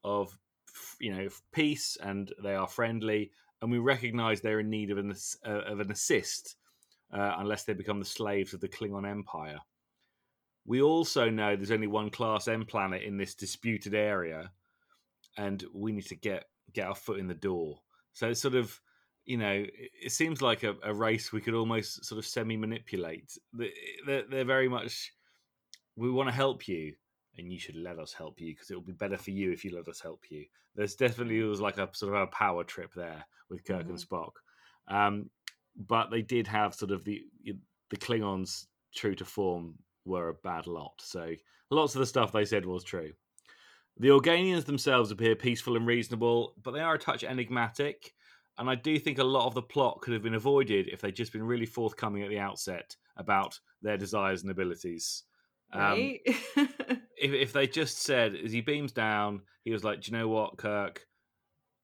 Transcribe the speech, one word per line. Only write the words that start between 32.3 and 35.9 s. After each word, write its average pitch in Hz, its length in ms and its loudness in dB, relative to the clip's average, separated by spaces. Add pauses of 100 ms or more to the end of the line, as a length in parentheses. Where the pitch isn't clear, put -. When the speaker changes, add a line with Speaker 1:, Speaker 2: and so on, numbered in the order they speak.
Speaker 1:
trip - 280 -12
there 82 320 -10 (240)
with 92 140 -10
Kirk 87 240 -4
and 87 100 -8
Speaker 2:
Mm-hmm. - 180 -10
Speaker 1:
Spock. 82 160 -6 (560)
Um, 101 420 2 (460)
but 113 360 2